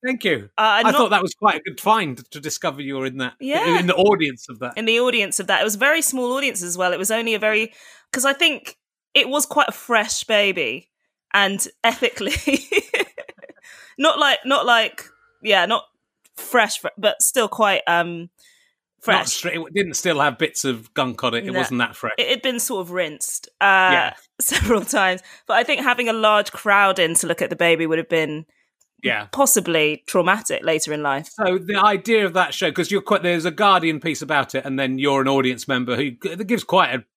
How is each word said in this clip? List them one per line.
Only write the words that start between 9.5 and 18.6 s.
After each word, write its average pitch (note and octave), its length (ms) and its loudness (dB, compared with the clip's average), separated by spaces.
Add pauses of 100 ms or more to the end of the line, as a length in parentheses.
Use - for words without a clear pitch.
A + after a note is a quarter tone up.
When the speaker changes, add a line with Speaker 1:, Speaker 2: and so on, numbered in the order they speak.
Speaker 2:
a G#3+ 40 -8
fresh - 520 -2
baby, F3 640 -2 (460)
and G3 320 2 (180)
ethically, A3+ 500 -2
<laughs> - 1600 -6
not D4+ 200 2
like, C#4+ 260 4
not C4 220 2
like, A3+ 380 2 (380)
yeah, F#3+ 240 4
not A3 180 -2 (520)
fresh, - 420 0
fr-, - 180 -8
but G#3 260 -2
still A3+ 260 0
quite, G3+ 380 0
um, E3+ 340 0
Speaker 1:
Not - 840 -20